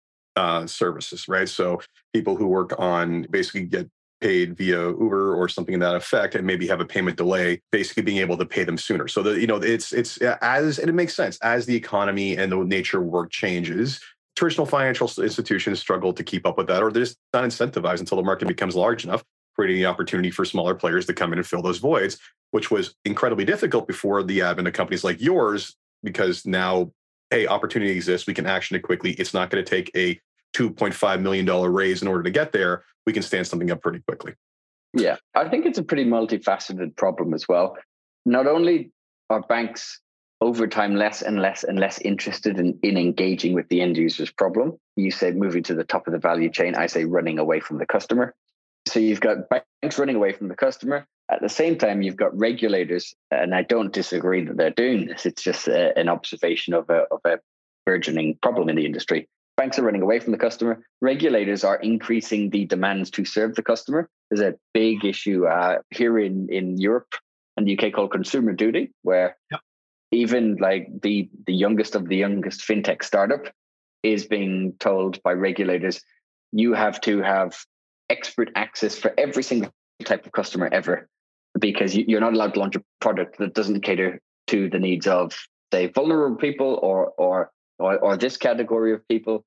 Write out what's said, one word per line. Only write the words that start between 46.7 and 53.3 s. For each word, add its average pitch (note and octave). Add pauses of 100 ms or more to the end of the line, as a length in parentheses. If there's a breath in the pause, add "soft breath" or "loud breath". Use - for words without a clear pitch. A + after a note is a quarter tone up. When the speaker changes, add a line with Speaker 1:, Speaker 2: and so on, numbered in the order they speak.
Speaker 2:
I E2+
say E2
running E2
away D#2
from D2+
the -
customer. B2 (540)
So -
you've A2
got -
banks -
running C#3
away G2+
from G2+
the F2+
customer. C3+ (240)
At -
the -
same E3
time, G2+
you've F#2+
got F#2+
regulators, G2+ (160)
and F2